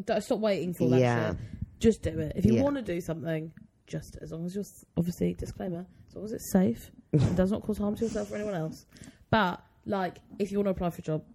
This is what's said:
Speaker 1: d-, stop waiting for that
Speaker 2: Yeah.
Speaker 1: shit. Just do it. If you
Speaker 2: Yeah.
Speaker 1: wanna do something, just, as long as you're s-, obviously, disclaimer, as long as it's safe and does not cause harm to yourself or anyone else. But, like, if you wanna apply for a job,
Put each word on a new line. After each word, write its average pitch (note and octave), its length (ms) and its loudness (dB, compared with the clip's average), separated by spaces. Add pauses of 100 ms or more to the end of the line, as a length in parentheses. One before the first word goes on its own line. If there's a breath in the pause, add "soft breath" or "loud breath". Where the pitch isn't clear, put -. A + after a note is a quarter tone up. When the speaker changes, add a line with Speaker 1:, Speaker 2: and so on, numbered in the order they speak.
Speaker 1:
d-, A3 140 0
stop G3+ 220 -2
waiting F3+ 320 0
for B2+ 160 2
that B2+ 100 6
Speaker 2:
Yeah. A#2+ 300 4
Speaker 1:
shit. F2+ 80 -4 (420 loud breath)
Just A3+ 240 4
do D#3+ 160 -2
it. D#3 160 -4
If F3+ 100 4
you A3 100 8
Speaker 2:
Yeah. B3+ 80 6
Speaker 1:
wanna C#4 180 0
do F3+ 180 -4
something, E3 540 -4 (340)
just, - 340 -10
as D#3 120 -12
long E3 120 -6
as F3+ 100 -6
you're G3+ 100 -4
s-, - 180 -20 (140)
obviously, F3 380 -2
disclaimer, F#3 500 -8 (240 soft breath)
as - 80 -18
long F3+ 80 -10
as A3 80 -8
it's - 180 -10
safe G3+ 400 2 (220)
and D#3 240 4
does F#3 120 4
not G#3+ 120 0
cause G#3 160 -4
harm G#3 180 -2
to G3+ 80 -4
yourself G#3+ 260 -2
or G#3+ 60 -8
anyone G#3 200 -4
else. D#3+ 300 -6 (440 loud breath)
But, G#3 340 2 (220)
like, G3 340 -2 (180)
if G3+ 140 -2
you G3+ 80 0
wanna G3 100 2
apply F3+ 220 0
for - 80 -8
a - 40 -12
job, D#3 200 -2 (120)